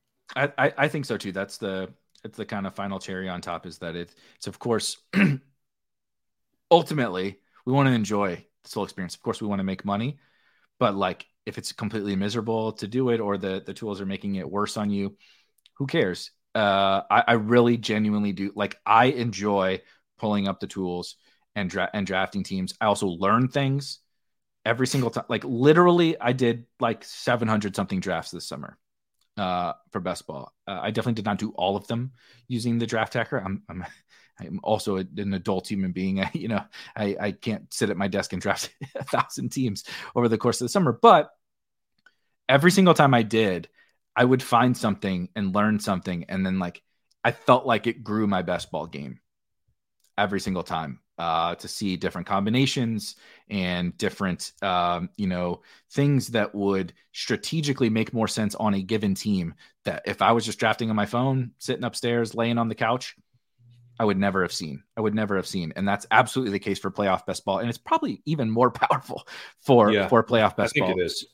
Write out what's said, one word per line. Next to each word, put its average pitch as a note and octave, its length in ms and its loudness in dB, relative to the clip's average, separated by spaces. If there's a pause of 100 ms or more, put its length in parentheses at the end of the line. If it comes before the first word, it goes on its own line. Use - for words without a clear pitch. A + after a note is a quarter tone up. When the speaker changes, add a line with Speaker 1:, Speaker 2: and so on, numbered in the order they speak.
(360)
Speaker 1:
I, C#3 220 -2
I, C3+ 200 2
I C#3 120 4
think C#3+ 160 -6
so A2 120 -4
too. G2 140 -8
That's G2 260 -8
the, F#2+ 360 -6 (300)
it's - 140 -16
the G#2+ 80 -8
kind G2 220 -6
of F#2 80 -10
final G2 240 -6
cherry F#2 300 -8
on F2+ 120 -8
top, F2 240 -8
is E2+ 140 -16
that E2+ 160 -8
it, E2+ 180 -10 (220)
it's, - 120 -16
of G2 120 -12
course, A2+ 380 -2 (160)
<clears throat> - 1600 -4
ultimately A#2 680 2 (260)
we B2+ 80 0
wanna C3+ 180 6
enjoy G2+ 540 0 (180)
this - 100 -18
whole G#2+ 100 -4
experience. F2+ 320 -8
Of - 60 -20
course, A#2 200 -6
we A2 60 -4
wanna G2 160 -2
make F#2+ 220 -6
money, A2 340 -4 (600)
but, G#2+ 160 2
like, F#2+ 300 -2 (200)
if G#2 120 -10
it's - 140 -10
completely G#2 440 -4
miserable A2 580 -2
to - 140 -10
do B2 220 0
it, A#2 120 2
or G2+ 160 -2
the, F#2+ 280 -4
the G2 80 -10
tools G2+ 280 -8
are G2 40 -6
making G2 300 -6
it E2 140 -6
worse G2+ 280 -2
on G#2 120 -2
you, G2+ 260 -2 (600)
who C#3 120 -4
cares? A2 440 -2 (240)
Uh, G2 540 2
I, A2+ 180 6
I A#2+ 60 6
really A#2+ 440 4
genuinely G#2+ 560 0
do. G2 220 -4
Like, G2+ 300 -4
I A2+ 200 6
enjoy G2+ 760 0 (360)
pulling G#2 300 0
up F#2+ 120 -4
the F#2+ 80 -6
tools F2+ 480 -6 (400)
and G2 140 -4
dra-, F#2 240 -2
and G2+ 120 -4
drafting F#2+ 380 -2
teams. F#2 380 -6
I A2+ 40 0
also G2+ 220 2
learn G2+ 400 2
things C#3 520 -2 (640)
every A#2+ 220 2
single B2 240 0
time. - 180 -6
Like, A#2 160 -2
literally, E3 720 6
I B2 140 2
did, A#2+ 320 0 (140)
like, A#2 260 -2
seven A#2+ 420 -2
hundred G#2 280 0
something F#2+ 260 -2
drafts E2+ 300 -4
this E2+ 160 -12
summer, - 300 -14 (600)
uh, F2+ 360 -2 (180)
for G2 100 -6
best F2+ 260 -6
ball. C#2+ 260 -14 (140)
Uh, G2 140 -8
I G#2+ 100 -2
definitely A#2 240 -2
did G#2 100 -6
not G#2 140 0
do G#2 120 -6
all G2 260 -2
of G2+ 100 -10
them A#2+ 240 -4 (380)
using A#2 280 -2
the A#2 100 -2
draft A2 260 -2
hacker. A#2+ 260 -2
I'm, G2 300 -6
I'm, F2+ 160 -10 (540)
I'm F2+ 240 -12
also G#2 340 -2
a, F#2+ 80 -2 (120)
an G2+ 160 -4
adult F#2 360 -2
human F#2+ 240 -2
being. F#2+ 260 -2
<laughs> F#2+ 40 0
I, - 100 -4
you C3 160 -6
know, G2+ 140 -2 (320)
I, G2+ 240 -2
I G2+ 140 -2
can't - 400 -8
sit G#2 180 0
at E2 60 -4
my G2 100 -2
desk F#2+ 260 -4
and F2+ 80 -6
draft - 300 -4 (140)
<laughs> - 100 -14
a - 80 -10
thousand - 480 -4
teams A2+ 320 -4 (320)
over A#2+ 120 4
the A2 100 2
course A#2 240 0
of B2 40 -4
the A#2+ 40 -6
summer, E3+ 300 2
but F#3 300 8 (1200)
every C#3+ 220 8
single F3+ 220 8
time C#3+ 200 6
I A#2 100 6
did, G2+ 440 2 (480)
I A#2+ 100 4
would B2+ 160 4
find B2 340 4
something F#2+ 600 -2
and G2 180 -2
learn G#2 260 2
something. F2+ 500 -4
And F#2+ 160 -2
then, F#2+ 140 0
like, F2 220 -6 (420)
I A#2+ 80 2
felt B2+ 340 2
like A2+ 220 0
it A#2 160 -4
grew G#2+ 240 0
my F#2+ 140 0
best F2 300 -4
ball D#2 160 -6
game C#2+ 320 -14 (1000)
every G2 220 0
single F2+ 240 -4
time, D#2+ 360 -8 (200)
uh, E2 360 0
to - 120 -14
see F#2 300 -4
different F2 280 -6
combinations A2+ 920 -2 (320)
and F2+ 480 -2
different, - 560 -4 (100)
um, F2 540 0
you G2+ 100 -4
know, F2+ 340 -4 (300)
things C#3 380 0
that G#2+ 260 0
would G2 380 0 (180)
strategically C#3 760 -2
make A2 240 0
more A2 140 0
sense G#2+ 280 -4
on G#2 180 0
a G2 80 0
given G2+ 320 0
team, F#2+ 400 -2 (320)
that E2+ 200 -4
if G2+ 160 -4
I G2 100 8
was A2+ 140 4
just A2 120 -6
drafting A2+ 320 0
on G#2+ 60 0
my G#2 100 2
phone, B2+ 540 -2
sitting B2 240 -6
upstairs, A#2 500 -2
laying A#2 240 0
on A#2 120 2
the A2 60 -6
couch, B2 400 -2 (840)
I A2+ 60 2
would G2+ 120 2
never G2 240 2
have F2 120 -2
seen. D2+ 300 -10 (120)
I A2+ 60 -4
would G#2+ 140 0
never G#2 200 0
have F#2 120 -2
seen. E2+ 280 -6
And G2 120 -2
that's G2 240 -2
absolutely A#2 420 4
the G2 60 -2
case G2 200 -4
for F#2+ 120 -4
playoff F#2+ 340 0
best - 200 -8
ball. F#2+ 140 0
And A#2 100 -2
it's A#2 80 -6
probably D#4+ 480 -2
even C#3+ 240 0
more A#2+ 220 4
<laughs> - 0 -
powerful - 560 -2 (320)
for, A#2 320 8
Speaker 2:
Yeah, G2+ 160 4
Speaker 1:
for A2+ 160 6
playoff A2 320 2
best A2 200 0
Speaker 2:
I D3 40 0
think F#2+ 80 2
Speaker 1:
ball. F#2 100 0
Speaker 2:
it F2+ 80 2
is. - 280 -8